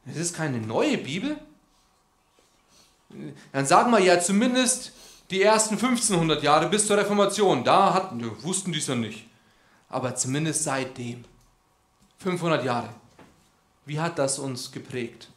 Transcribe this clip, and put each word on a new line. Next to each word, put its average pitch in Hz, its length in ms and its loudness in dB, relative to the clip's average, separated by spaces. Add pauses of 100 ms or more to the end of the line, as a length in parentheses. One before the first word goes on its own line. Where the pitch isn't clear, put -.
Es 135 100 -12
ist 170 180 -6
keine 143 240 -4
neue 180 380 0
Bibel. 196 420 -6 (2250)
Dann 139 140 -2
sagen 220 240 4
wir 226 80 6
ja 180 200 6
zumindest 247 760 0 (380)
die 190 120 0
ersten 214 340 4
fünfzehnhundert 175 680 0
Jahre 156 280 4
bis 208 160 2
zur 208 100 2
Reformation, 196 680 2
da 170 300 4
hatten, 120 500 -4
wussten 185 300 -4
die 156 60 -4
es - 80 -6
ja 135 80 -4
nicht. 110 320 -6 (640)
Aber 123 240 -4
zumindest 147 500 -4
seitdem, 123 600 -6 (920)
fünfhundert 165 460 0
Jahre, 120 240 -2 (1000)
wie 147 120 -6
hat 165 180 -4
das 135 200 -2
uns 135 320 -8
geprägt? - 680 -12